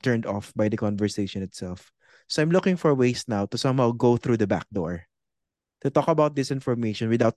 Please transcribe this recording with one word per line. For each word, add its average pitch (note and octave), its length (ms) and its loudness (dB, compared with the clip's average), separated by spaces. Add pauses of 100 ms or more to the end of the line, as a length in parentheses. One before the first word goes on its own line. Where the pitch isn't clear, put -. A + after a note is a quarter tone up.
turned A#2 240 0
off G2+ 300 -6
by G#2+ 140 0
the G#2+ 80 -2
conversation G#2 640 -4
itself. F#2 480 -12 (360)
So - 140 -2
I'm D#3 80 2
looking F3+ 280 2
for D3+ 180 2
ways B2 320 2
now G2+ 200 0
to A#2+ 120 -8
somehow C3 320 2
go A#2+ 260 4
through A#2+ 200 0
the G#2+ 100 0
back F#2+ 260 -2
door F2 320 -6 (760)
to C#3 100 -2
talk D3 160 2
about D3+ 260 2
disinformation A#2+ 760 -2
without A#2 280 2